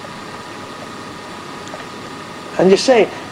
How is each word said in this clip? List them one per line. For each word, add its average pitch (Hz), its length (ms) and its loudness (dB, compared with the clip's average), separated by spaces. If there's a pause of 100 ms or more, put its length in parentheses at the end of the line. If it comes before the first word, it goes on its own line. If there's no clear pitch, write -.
(2500)
And 175 100 8
you 190 80 10
say, 226 320 6 (220)